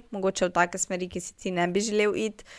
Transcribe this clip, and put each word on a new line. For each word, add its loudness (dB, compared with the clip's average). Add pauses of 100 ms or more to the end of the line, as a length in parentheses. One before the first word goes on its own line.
(120)
mogoče 0
v -6
take 4
smeri, -4
ki -6
si -16
ti -4
ne 2
bi 2
želel 2
iti. -4 (140)